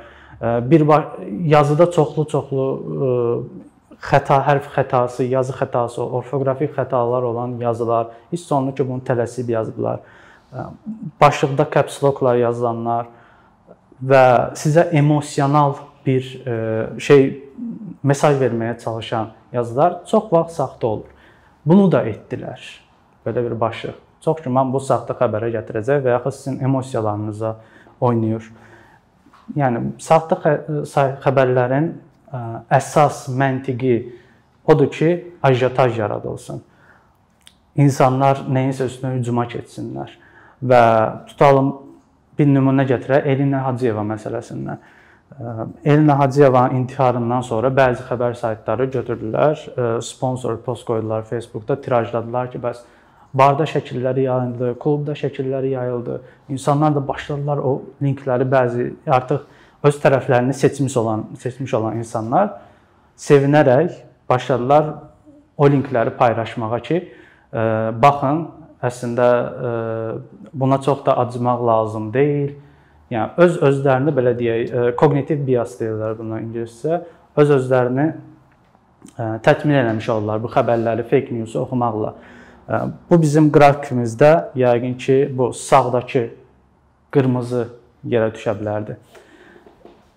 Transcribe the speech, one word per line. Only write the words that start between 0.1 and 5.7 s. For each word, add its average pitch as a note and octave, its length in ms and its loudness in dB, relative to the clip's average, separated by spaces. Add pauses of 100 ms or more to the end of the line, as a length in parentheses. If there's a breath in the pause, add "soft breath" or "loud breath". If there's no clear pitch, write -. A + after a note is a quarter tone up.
ə, A#2 180 -2 (120)
bir D3+ 180 6
va-, D3+ 160 4 (400)
yazıda D3+ 500 4
çoxlu-çoxlu, C#3+ 720 -2
ə, C#3 480 -4 (960)
xəta, D3 340 4
hərf C#3 300 0
xətası, B2+ 560 0
yazı C3 260 0
xətası, B2 460 -4